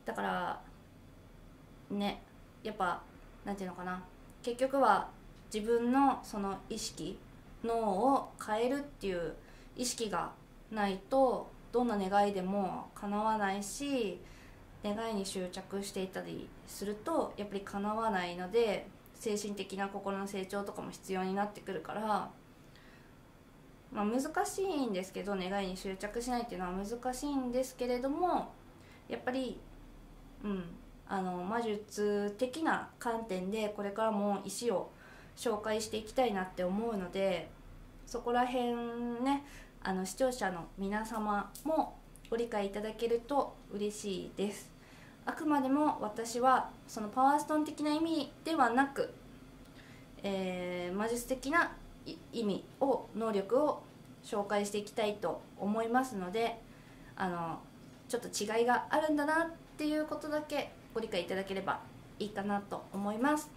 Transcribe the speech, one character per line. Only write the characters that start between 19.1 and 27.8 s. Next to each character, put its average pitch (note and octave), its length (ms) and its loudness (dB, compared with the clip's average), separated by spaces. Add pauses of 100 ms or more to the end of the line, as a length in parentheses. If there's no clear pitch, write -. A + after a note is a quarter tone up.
精 G#3 240 -2
神 G#3 160 -4
的 F#3+ 220 -6
な G3 120 0
心 G3 300 -4
の G3 80 -2
成 G3 180 -2
長 G3+ 200 -2
と G3+ 80 -6
か - 100 -8
も F3 80 -8
必 - 220 -8
要 F#3 100 0
に F#3+ 120 2
な G3+ 100 2
っ G#3 80 -4
て - 80 -12
く G3 120 -8
る D#3+ 80 -4
か - 140 -8
ら、 G#3 360 0 (1600)
ま G#3 100 -2
あ、 - 20 2
難 A#3+ 180 2 (240)
し G4 160 -2
い D4+ 240 2
ん G#3+ 60 0
で F#3 120 0
す - 80 -12
け F#3 100 -6
ど、 G3+ 140 -2
願 F#3+ 280 0
い F#3 40 -2
に F#3 80 -6
執 F#3+ 200 -6
着 G#3 240 -4
し B3 100 -4
な A#3+ 80 2
い A#3+ 40 0
っ A#3 40 -4
て - 80 -8
い F3+ 40 -6
う - 40 -4
の F3+ 40 -2
は F3+ 60 -4
難 A#3 420 -2
し - 100 -6
い C#4+ 120 0
ん B3 160 0
で B3+ 100 4
す C4 140 -4
け B3 100 -2